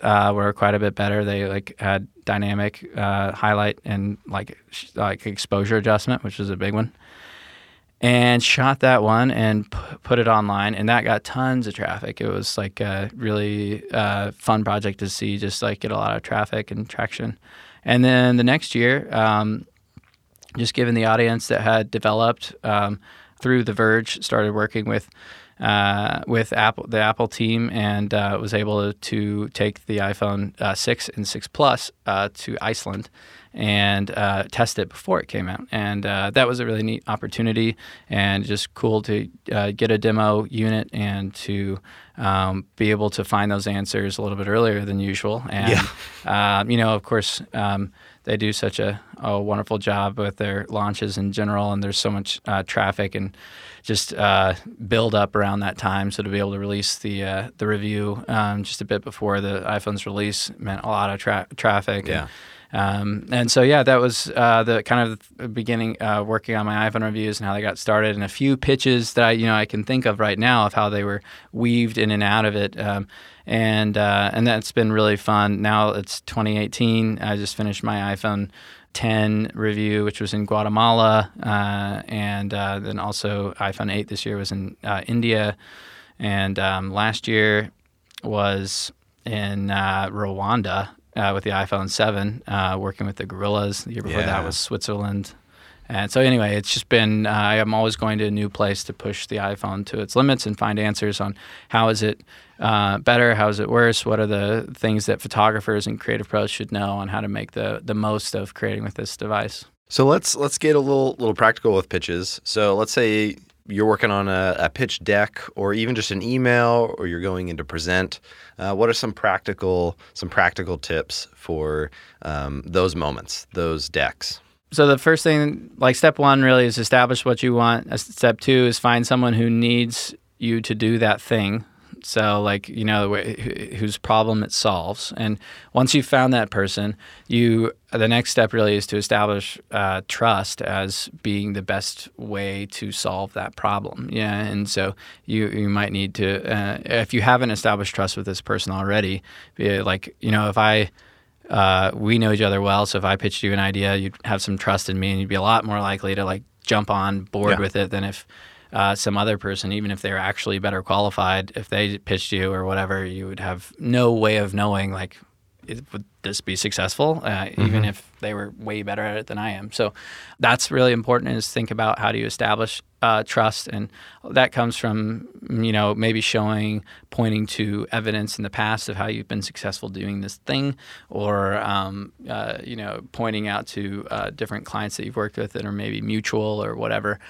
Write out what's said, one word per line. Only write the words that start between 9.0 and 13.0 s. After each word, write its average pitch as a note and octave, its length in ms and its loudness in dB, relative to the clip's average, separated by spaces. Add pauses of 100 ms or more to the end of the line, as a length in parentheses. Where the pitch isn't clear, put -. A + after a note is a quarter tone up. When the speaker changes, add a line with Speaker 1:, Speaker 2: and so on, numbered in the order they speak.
Speaker 1:
one A#2 300 4
and A2 400 0
p-, - 60 -8 (260)
put B2 160 2
it A2+ 80 2
online, G#2 480 2
and G2+ 140 -2
that A#2 160 4
got A2+ 180 0
tons B2+ 420 -2
of G#2 80 -8
traffic. G#2 480 -6
It A2+ 60 -2
was, G2 300 -4
like, G2 240 -6
a G2+ 340 -4